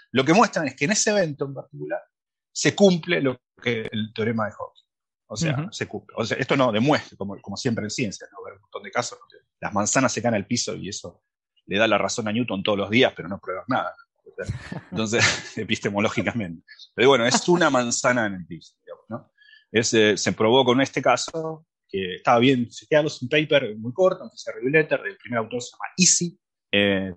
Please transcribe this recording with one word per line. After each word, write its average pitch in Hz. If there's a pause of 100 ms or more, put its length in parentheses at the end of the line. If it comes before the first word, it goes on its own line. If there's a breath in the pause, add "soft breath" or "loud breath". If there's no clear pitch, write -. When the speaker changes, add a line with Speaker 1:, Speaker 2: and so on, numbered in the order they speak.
(120)
Speaker 1:
Lo 131
que 151
muestran 190
es 123
que 143
en 190
ese 214
evento 165
en 139
particular 147 (500)
se -
cumple 175
lo 131 (240)
que 113
el 107
teorema 110
de 101
Hawking. - (420)
O 110
sea, 160
Speaker 2:
Ujú. 170
Speaker 1:
se -
cumple. -
O 113
sea, 113
esto 135
no 127
demuestra, 123
como, 98
como 101
siempre 104
en 104
ciencia, -
¿no? 95
Ver 95
un -
montón 101
de 101
casos 120
donde - (160)
las 85
manzanas 107
se 110
caen 117
al 98
piso 110
y 87
eso - (420)
le 90
da 110
la 104
razón 98
a 104
Newton 110
todos 101
los 98
días, 113
pero 80
no 95
pruebas 92
nada. 95 (300)
O -
sea, -
entonces, 110
<laughs> -
epistemológicamente. 101 (300 loud breath)
Pero 117
bueno, 123
es -
una 175
manzana 123
en 98
el 87
piso, 80
digamos, -
¿no? - (420 soft breath)
Es, 110
eh, 107
se 101
probó 117
con 123
este 139
caso, 160 (220)
que 90
estaba 120
bien 123
chequeado, 151
es -
un 127
paper 143
muy 110
corto, 185
aunque 113
sea 107
review 113
letter, 151
del 101
primer 117
autor 110
se -
llama -
Easy. 175 (300)
Eh, 98